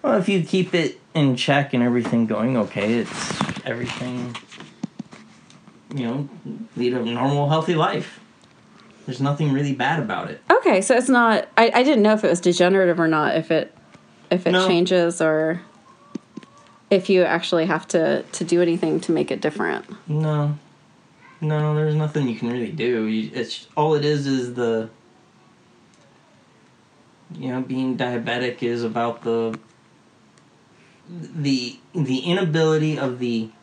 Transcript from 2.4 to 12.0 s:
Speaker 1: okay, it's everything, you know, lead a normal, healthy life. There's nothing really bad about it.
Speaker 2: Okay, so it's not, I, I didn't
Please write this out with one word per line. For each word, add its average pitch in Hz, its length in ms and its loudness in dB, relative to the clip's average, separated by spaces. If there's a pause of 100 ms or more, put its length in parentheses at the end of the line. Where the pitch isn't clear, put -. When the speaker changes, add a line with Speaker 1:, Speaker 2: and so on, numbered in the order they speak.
Speaker 1:
okay, 107 400 0
it's - 420 -6 (240)
everything, 123 720 -8 (1600)
you 131 120 -4
know, 139 220 -4 (480)
lead 123 160 0
a 123 120 -2
normal, 135 440 0
healthy 160 260 0
life. 185 460 -2 (840)
There's 123 140 -8
nothing 143 320 0
really 139 220 0
bad 139 260 0
about 95 300 -6
it. - 200 -14
Speaker 2:
Okay, 226 320 4
so 240 120 2
it's 254 140 2
not, 233 480 4
I, 226 180 6
I 247 80 4
didn't 262 200 4